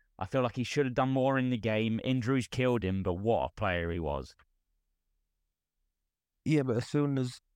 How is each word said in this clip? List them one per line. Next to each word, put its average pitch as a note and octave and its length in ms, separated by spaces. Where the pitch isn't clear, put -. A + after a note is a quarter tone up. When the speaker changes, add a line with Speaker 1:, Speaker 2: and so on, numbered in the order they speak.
Speaker 1:
I F#2 80
feel C3 160
like A#2+ 140
he B2+ 60
should C#3+ 240
have B2+ 80
done C3 160
more C3+ 280
in B2+ 120
the B2 80
game. A2 460
Injuries B2+ 420
killed B2 380
him, F#2+ 180
but F2+ 120
what F#2+ 320
a - 140
player F2 300
he E2+ 80
was. C#2+ 360
Speaker 2:
Yeah, D3+ 180
but B2+ 140
as A#2+ 100
soon C#3+ 320
as B2+ 220